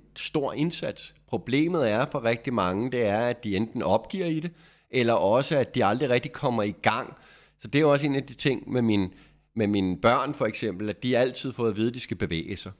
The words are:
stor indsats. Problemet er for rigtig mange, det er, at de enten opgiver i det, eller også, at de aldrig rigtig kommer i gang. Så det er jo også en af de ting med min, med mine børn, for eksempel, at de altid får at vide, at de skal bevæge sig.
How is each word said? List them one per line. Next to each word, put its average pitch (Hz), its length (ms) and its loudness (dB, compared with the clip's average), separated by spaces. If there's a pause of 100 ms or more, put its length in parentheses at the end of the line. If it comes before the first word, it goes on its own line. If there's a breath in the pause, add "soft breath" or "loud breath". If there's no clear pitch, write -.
(160)
stor 139 380 -4
indsats. 143 640 -4 (120)
Problemet 139 600 0
er 113 160 2
for 147 180 -6
rigtig 120 300 0
mange, 104 380 0
det 123 140 0
er, 101 140 2
at 120 240 -2
de 101 140 -2
enten 110 260 -2
opgiver 110 420 0
i 160 140 -2
det, 165 120 -8 (380 soft breath)
eller 117 240 2
også, 113 440 2
at 123 180 0
de 117 100 4
aldrig 123 240 2
rigtig 123 220 0
kommer 120 320 -2
i 104 80 0 (100)
gang. 120 320 0 (460 soft breath)
Så - 80 -16
det 139 120 2
er - 20 6
jo 151 100 6
også 143 140 2
en 139 100 0
af 139 80 0
de 139 100 -14
ting 135 380 -2
med 127 100 2
min, 101 320 2 (420 loud breath)
med 110 120 2
mine 95 300 2
børn, 131 360 2
for 139 120 -2
eksempel, 107 440 -4
at - 140 -8
de 123 140 2
altid 123 360 0
får 117 140 -2
at 104 80 0
vide, 110 120 0
at 120 60 -2
de 127 60 -10
skal 113 180 -8
bevæge 85 400 -4
sig. - 220 -12